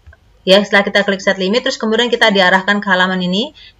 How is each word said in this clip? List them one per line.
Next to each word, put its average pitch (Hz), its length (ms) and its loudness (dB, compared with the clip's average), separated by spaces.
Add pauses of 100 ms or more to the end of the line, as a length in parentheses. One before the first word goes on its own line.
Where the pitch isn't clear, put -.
(480)
ya, 196 160 6
setelah 202 240 2
kita 202 160 0
klik 196 160 -4
set 196 160 -2
limit, 196 320 -2
terus 262 80 -4
kemudian 226 320 -2
kita 233 240 2
diarahkan 190 480 2
ke 202 80 -8
halaman 185 320 0
ini, 190 320 -4 (280)